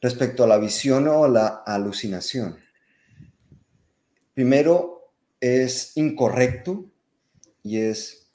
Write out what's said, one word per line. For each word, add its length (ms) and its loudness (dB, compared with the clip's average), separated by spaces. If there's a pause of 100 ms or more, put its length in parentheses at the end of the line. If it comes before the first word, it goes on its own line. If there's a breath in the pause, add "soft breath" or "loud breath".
Respecto 420 0
a 40 4
la 100 6
visión 500 0
o 220 4
la 360 2
alucinación, 920 -6 (1800 soft breath)
primero, 800 0 (260)
es 560 -2
incorrecto 960 -2 (720)
y 140 -6
es 580 -6